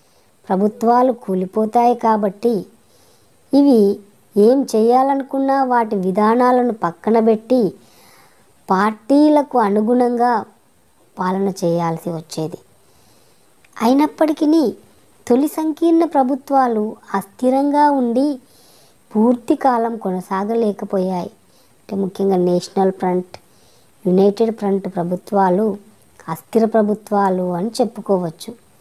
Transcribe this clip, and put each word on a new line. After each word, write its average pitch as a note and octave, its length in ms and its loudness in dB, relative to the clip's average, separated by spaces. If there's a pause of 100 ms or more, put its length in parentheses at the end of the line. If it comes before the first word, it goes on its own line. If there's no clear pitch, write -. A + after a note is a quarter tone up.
(480)
ప్రభుత్వాలు A3 640 0
కూలిపోతాయి A3 800 -2
కాబట్టి A3 580 -2 (1000)
ఇవి C#4 260 6 (580)
ఏం A#3 260 4
చేయాలనుకున్నా C4+ 1040 0
వాటి A#3 320 -2
విధానాలను A3+ 760 2
పక్కన G#3+ 480 -2
పెట్టి A3+ 400 0 (1120)
పార్టీలకు C#4 880 2
అనుగుణంగా A#3 840 0 (760)
పాలన F#3+ 300 -2 (160)
చేయాల్సి E3+ 460 -4
వచ్చేది. D#3+ 480 -10 (1200)
అయినప్పటికీ D4+ 800 2 (640)
తొలి C4+ 200 2
సంకీర్ణ E4 560 0
ప్రభుత్వాలు C4 800 0 (300)
అస్థిరంగా C#4 760 0
ఉండి B3+ 380 0 (800)
పూర్తి B3 460 2 (100)
కాలం A#3 300 0
కొనసాగలేకపోయాయి. G3 1400 -4 (480)
అంటే - 160 -10
ముఖ్యంగా G3 400 -2
నేషనల్ F3+ 560 0
ఫ్రంట్, F3+ 440 -4 (680)
యునైటెడ్ G3+ 500 2
ఫ్రంట్ G3 280 -4 (100)
ప్రభుత్వాలు F#3 720 -2 (640)
అస్థిర A3 360 -2
ప్రభుత్వాలు G#3 880 0
అని F3+ 180 -6 (100)
చెప్పుకోవచ్చు. G3 680 -4 (300)